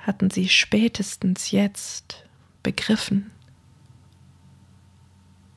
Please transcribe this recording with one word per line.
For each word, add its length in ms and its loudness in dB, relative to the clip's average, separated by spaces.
hatten 280 0
sie 200 0
spätestens 1040 0
jetzt 720 -2
begriffen. 680 -2